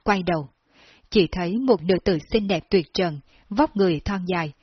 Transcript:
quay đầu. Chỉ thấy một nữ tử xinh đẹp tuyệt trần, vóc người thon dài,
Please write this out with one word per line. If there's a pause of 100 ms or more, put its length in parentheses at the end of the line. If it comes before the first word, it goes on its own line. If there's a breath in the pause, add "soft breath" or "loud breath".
quay
đầu. (600 soft breath)
Chỉ
thấy
một
nữ (100)
tử (140)
xinh
đẹp
tuyệt
trần, (300 soft breath)
vóc
người
thon
dài,